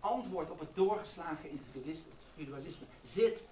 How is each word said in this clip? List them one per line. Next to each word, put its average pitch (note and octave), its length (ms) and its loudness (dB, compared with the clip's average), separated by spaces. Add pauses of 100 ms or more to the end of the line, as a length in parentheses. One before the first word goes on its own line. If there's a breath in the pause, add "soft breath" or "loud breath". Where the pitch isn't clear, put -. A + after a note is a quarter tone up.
Antwoord F#3 500 0
op - 80 -8
het D#3 160 -8
doorgeslagen E3+ 760 2
individualis-, C#3+ 540 -8 (300)
individualisme C#3+ 520 -8 (160)
zit A3+ 500 4